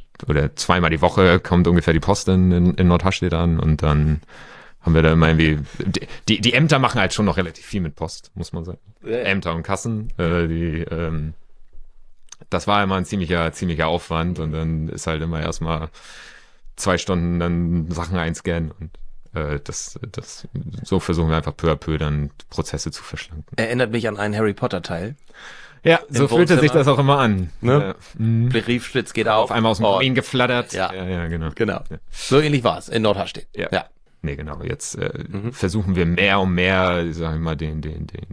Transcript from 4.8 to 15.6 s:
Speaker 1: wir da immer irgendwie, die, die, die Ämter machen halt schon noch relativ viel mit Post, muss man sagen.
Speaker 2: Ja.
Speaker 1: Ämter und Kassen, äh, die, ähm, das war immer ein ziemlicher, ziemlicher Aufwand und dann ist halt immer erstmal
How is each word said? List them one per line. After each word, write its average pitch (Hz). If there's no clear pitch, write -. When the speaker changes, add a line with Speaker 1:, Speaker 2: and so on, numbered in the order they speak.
Speaker 1:
wir 80
da 80
immer 80
irgendwie, 80
die, -
die, 110
die 117
Ämter 143
machen 127
halt 92
schon 110
noch 90
relativ 87
viel 104
mit 80
Post, -
muss 85
man 85
sagen. 90
Speaker 2:
Ja. 113
Speaker 1:
Ämter 98
und 82
Kassen, 107
äh, 85
die, 82
ähm, 80
das 90
war 104
immer 95
ein 90
ziemlicher, 85
ziemlicher 80
Aufwand 82
und 78
dann 80
ist -
halt 80
immer 80
erstmal 80